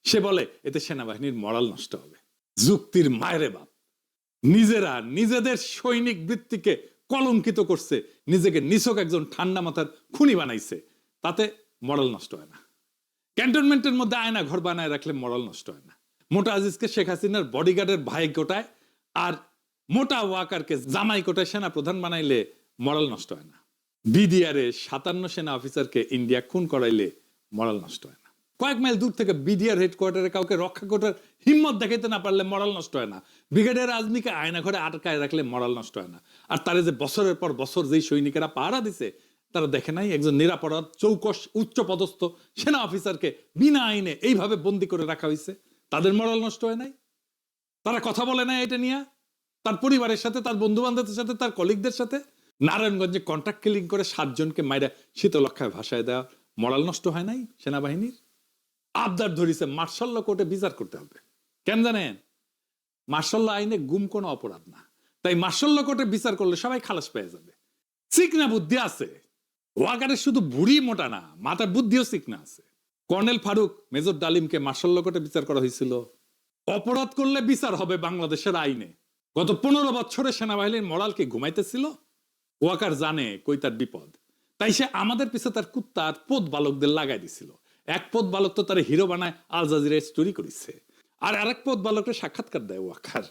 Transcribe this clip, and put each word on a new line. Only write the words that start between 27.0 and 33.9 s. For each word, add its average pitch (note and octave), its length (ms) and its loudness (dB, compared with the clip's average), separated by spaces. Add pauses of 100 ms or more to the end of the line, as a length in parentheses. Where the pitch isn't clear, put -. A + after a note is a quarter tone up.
মরাল G#2+ 340 0
নষ্ট - 200 -14
হয় - 180 -20
না। - 60 -20 (300)
কয়েক C4+ 180 -2
মাইল B3 180 2
দূর A3 160 0
থেকে G3 220 0
বিডিআর F#3+ 460 2
হেডকোয়ার্টারে F#3 500 0
কাউকে F#3 260 0
রক্ষা F3+ 320 -4
করার G3+ 260 2 (320)
হিম্মত D4+ 300 6
দেখাইতে A3+ 320 0
না G#3+ 120 -2
পারলে G3 240 2
মরাল G3+ 340 -2
নষ্ট E3 180 -12
হয় A2+ 180 -4
না। F#2+ 40 -14 (340)
ব্রিগেডিয়ার A#3+ 480 4